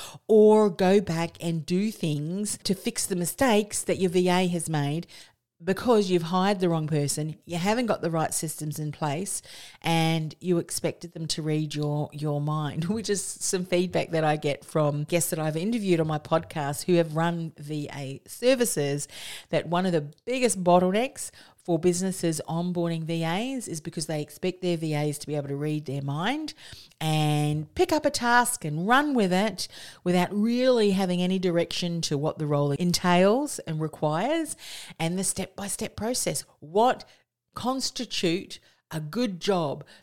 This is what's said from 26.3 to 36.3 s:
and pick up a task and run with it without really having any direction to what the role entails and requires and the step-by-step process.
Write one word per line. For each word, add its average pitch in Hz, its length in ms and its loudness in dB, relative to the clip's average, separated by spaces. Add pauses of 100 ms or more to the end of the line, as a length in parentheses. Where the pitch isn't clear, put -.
and 151 760 0
pick 359 160 2
up 302 120 2
a 294 60 2
task 240 560 2
and 156 220 -2
run 277 260 4
with 202 180 2
it 196 360 0 (360)
without 180 280 2
really 233 600 4
having 185 300 2
any 185 160 2
direction 170 640 0
to 156 160 -2
what 147 220 -2
the 156 80 -2
role 143 240 2
entails 180 880 2
and 156 200 -6
requires 170 760 -2 (440)
and 170 180 -2
the 196 60 -2
step-by-step 202 720 -6
process. 220 500 -4 (140)